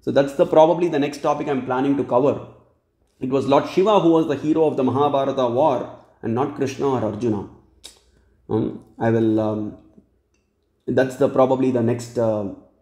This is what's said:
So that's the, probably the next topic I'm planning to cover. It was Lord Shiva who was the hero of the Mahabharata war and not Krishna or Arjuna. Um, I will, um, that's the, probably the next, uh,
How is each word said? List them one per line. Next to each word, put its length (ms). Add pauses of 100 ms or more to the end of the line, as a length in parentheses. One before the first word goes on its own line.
So 100
that's 240
the, 120
probably 420
the 100
next 200
topic 300
I'm 180
planning 320
to 60
cover. 420 (760)
It 80
was 180
Lord 220
Shiva 320
who 100
was 180
the 80
hero 300
of 100
the 80
Mahabharata 640
war 500 (240)
and 120
not 200
Krishna 340
or 160
Arjuna. 440 (1000)
Um, 360 (140)
I 120
will, 300
um, 380 (1080)
that's 300
the, 120
probably 420
the 120
next, 360
uh, 280 (360)